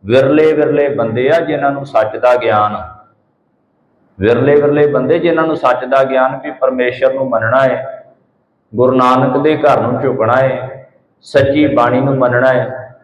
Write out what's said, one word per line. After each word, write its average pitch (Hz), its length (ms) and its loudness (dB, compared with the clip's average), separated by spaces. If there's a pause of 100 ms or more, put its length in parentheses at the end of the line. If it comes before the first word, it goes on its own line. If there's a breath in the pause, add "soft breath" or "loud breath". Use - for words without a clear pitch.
ਵਿਰਲੇ 143 480 2
ਵਿਰਲੇ 143 360 0
ਬੰਦੇ 120 400 -2
ਆ 165 100 2
ਜਿਨ੍ਹਾਂ 147 320 -2
ਨੂੰ 139 140 -8
ਸੱਚ 110 320 -2
ਦਾ 123 180 2
ਗਿਆਨ, 107 420 0 (1400)
ਵਿਰਲੇ 120 360 2
ਵਿਰਲੇ 147 320 2
ਬੰਦੇ 139 320 0
ਜਿਨ੍ਹਾਂ 160 280 0
ਨੂੰ 156 80 -2
ਸੱਚ 127 300 -2
ਦਾ 135 180 2
ਗਿਆਨ 131 400 -2
ਵੀ 147 80 -10
ਪਰਮੇਸ਼ਰ 131 640 -2
ਨੂੰ 135 160 -4
ਮੰਨਣਾ 117 320 0
ਹੈ, - 440 -4 (720)
ਗੁਰੂ 127 160 2
ਨਾਨਕ 127 460 2
ਦੇ 151 200 0
ਘਰ 135 240 2
ਨੂੰ 123 200 -4
ਝੁਕਣਾ 127 340 -2
ਹੈ, 131 520 -4 (340)
ਸੱਚੀ 143 460 2
ਬਾਣੀ 127 340 0
ਨੂੰ 135 160 -2
ਮੰਨਣਾ 123 300 0
ਹੈ - 560 -4